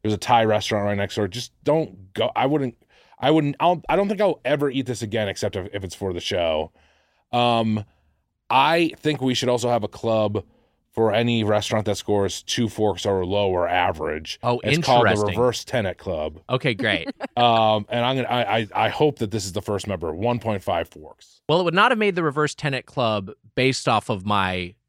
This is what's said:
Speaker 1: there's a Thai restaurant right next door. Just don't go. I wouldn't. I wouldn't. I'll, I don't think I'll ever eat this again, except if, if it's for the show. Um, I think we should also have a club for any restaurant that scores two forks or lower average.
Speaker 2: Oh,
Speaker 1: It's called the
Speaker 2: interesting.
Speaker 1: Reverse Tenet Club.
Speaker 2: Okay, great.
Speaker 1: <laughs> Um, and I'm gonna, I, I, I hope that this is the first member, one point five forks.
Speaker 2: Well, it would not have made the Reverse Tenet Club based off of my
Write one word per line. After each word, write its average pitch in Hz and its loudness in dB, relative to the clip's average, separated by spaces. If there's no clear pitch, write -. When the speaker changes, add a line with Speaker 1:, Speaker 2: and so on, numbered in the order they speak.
Speaker 1:
there's 107 -2
a 101 -6
Thai 117 4
restaurant 107 0
right 104 0
next 101 -4
door. 104 0
Just 117 -10
don't 120 -2
go. 110 0
I 117 2
wouldn't. 139 0
I 135 2
wouldn't. 151 2
I'll, 170 2
I 156 2
don't 196 2
think 208 -2
I'll 185 0
ever 143 0
eat 127 -4
this 120 -6
again, 107 -2
except 98 -4
if, 95 -6
if 98 -8
it's 87 -10
for 95 -6
the 87 -6
show. 80 -2
Um, 113 0
I 156 2
think 151 -2
we 127 0
should 123 0
also 123 0
have 117 0
a 104 -6
club 107 0
for 113 2
any 117 2
restaurant 104 0
that 104 -2
scores 101 -2
two 117 -2
forks 101 -2
or 95 0
lower 92 0
average. 78 -2
Speaker 2:
Oh, 120 0
Speaker 1:
It's 143 2
called 120 6
the 98 6
Speaker 2:
interesting. 104 0
Speaker 1:
Reverse 123 0
Tenet 101 -4
Club. 80 -6
Speaker 2:
Okay, 127 -2
great. 98 -2
Speaker 1:
<laughs> - -16
Um, 110 4
and 120 -2
I'm 131 0
gonna, 123 -2
I, 120 0
I, 113 -2
I 110 2
hope 151 0
that 107 -4
this 101 -4
is 95 -8
the 98 -6
first 104 -4
member, 85 -4
one 113 -2
point 104 -2
five 85 -2
forks. - -20
Speaker 2:
Well, 165 4
it - 0
would 170 0
not 214 4
have 220 0
made 208 0
the 175 0
Reverse 151 0
Tenet 135 -4
Club 107 -2
based 131 0
off 113 2
of 98 -2
my 92 0